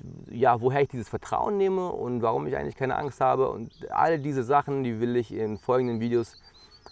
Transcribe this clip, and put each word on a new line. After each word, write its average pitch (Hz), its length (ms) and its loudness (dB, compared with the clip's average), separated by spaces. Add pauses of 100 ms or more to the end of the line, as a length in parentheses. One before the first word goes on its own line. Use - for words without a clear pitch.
(300)
ja, 117 320 2
woher 131 200 2
ich 135 80 2
dieses 120 200 -8
Vertrauen - 480 -2
nehme 190 340 0
und 123 300 -4
warum 123 240 0
ich 139 120 -4
eigentlich 147 180 -6
keine 131 200 -2
Angst 139 260 -4
habe. 131 280 4
Und - 420 -10
all 156 280 2
diese 135 240 -2
Sachen, 139 400 2
die 117 160 -2
will 120 160 0
ich 113 180 -2
in 107 240 -2
folgenden 123 420 2
Videos 117 400 0 (520)